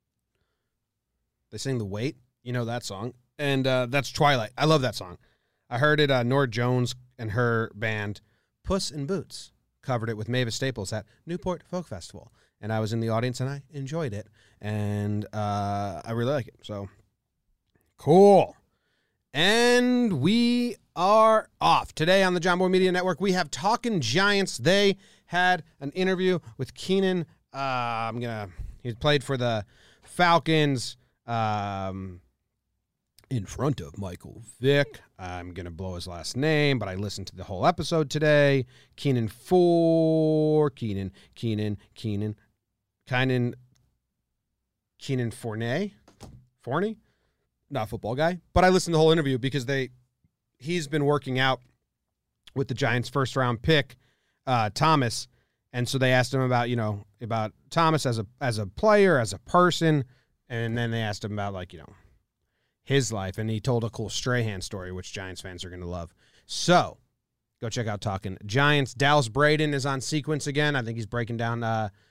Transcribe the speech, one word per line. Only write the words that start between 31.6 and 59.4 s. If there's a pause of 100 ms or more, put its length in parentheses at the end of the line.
in
front
of
Michael (160)
Vick. (160)
I'm
gonna
blow
his
last
name,
but
I
listened
to
the
whole
episode
today. (300)
Keenan
for-,
Keenan, (240)
Keenan, (160)
Keenan, (720)
Keenan, (1400)
Keenan
Fournette? (680)
Forney? (720)
Not
a
football
guy. (120)
But
I
listened
to
the
whole
interview
because
they, (680)
he's
been
working
out (960)
with
the
Giants'
first-round
pick, (500)
uh,
Thomas. (440)
And
so
they
asked
him
about,
you
know, (160)
about (180)
Thomas
as
a, (140)
as
a
player,
as
a
person. (440)